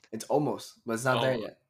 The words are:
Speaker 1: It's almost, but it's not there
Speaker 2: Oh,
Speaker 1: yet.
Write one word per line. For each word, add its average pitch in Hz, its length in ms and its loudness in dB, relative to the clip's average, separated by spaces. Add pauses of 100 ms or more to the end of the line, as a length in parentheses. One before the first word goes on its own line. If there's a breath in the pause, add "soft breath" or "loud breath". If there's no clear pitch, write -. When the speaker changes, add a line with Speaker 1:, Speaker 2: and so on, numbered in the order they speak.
(120)
Speaker 1:
It's 113 140 -8
almost, 131 480 0 (120)
but 113 80 -2
it's 117 120 -2
not 123 160 4
there 131 140 4
Speaker 2:
Oh, 113 60 -4
Speaker 1:
yet. - 160 -10 (120)